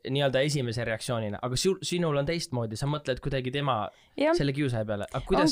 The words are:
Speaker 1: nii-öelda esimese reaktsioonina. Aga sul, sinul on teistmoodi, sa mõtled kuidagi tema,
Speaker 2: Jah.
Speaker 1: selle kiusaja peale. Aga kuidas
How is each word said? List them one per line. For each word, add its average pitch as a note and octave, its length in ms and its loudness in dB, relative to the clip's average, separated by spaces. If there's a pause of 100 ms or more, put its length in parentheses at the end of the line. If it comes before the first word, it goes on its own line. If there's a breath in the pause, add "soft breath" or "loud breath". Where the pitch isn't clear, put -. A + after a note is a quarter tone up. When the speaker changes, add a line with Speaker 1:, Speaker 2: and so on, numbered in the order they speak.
Speaker 1:
nii-öelda C3+ 400 2
esimese B2 400 0
reaktsioonina. A2 580 -2
Aga B2 140 -2
sul, F#3 260 2
sinul E3 340 0
on C#3 100 2
teistmoodi, B2 500 -2
sa C#3 100 -2
mõtled D3 340 -2
kuidagi C3 320 -2
tema, C3 360 0 (280 soft breath)
Speaker 2:
Jah. D#4 180 4
Speaker 1:
selle C#3+ 180 2
kiusaja B2+ 320 0
peale. G#2 280 -2
Aga C3+ 140 -4
kuidas C#4 260 4